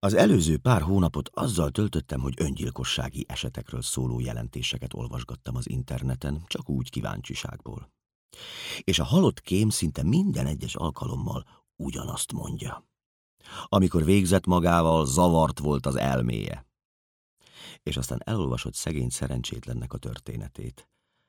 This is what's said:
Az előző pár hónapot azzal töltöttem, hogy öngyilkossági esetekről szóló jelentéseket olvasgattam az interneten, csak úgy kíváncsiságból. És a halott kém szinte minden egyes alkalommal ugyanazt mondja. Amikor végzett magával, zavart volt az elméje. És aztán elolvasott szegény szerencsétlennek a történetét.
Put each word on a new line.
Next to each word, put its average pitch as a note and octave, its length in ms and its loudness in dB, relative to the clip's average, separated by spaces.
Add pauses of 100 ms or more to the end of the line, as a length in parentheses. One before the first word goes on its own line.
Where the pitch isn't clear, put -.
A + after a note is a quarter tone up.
Az G2+ 100 4
előző A2 440 6
pár A2 240 4
hónapot D#2+ 460 2
azzal E2+ 420 0
töltöttem, D2+ 500 -2
hogy C2+ 160 -2
öngyilkossági - 920 -4
esetekről B1 540 -8
szóló B1 380 -2
jelentéseket A#1+ 760 -6
olvasgattam B1 640 -8
az B1 120 -4
interneten, C2 800 -4
csak - 220 -8
úgy C2 220 -2
kíváncsiságból. - 1000 -8 (880)
És F2+ 180 2
a D#2 60 2
halott D3 360 4
kém G#2 280 2
szinte D#2 340 0
minden C3+ 440 2
egyes D2+ 280 -4
alkalommal C2 680 -4 (320)
ugyanazt - 560 -8
mondja. - 560 -8 (760)
Amikor F#2 400 4
végzett F#2 420 4
magával, E2+ 600 6
zavart D#2+ 520 4
volt C#2+ 280 0
az C2+ 100 0
elméje. A#1 720 -2 (1160)
És - 140 -4
aztán B1 280 -4
elolvasott C2+ 500 -2
szegény C#2+ 340 -2
szerencsétlennek B1 840 -6
a - 60 -6
történetét. - 880 -10 (400)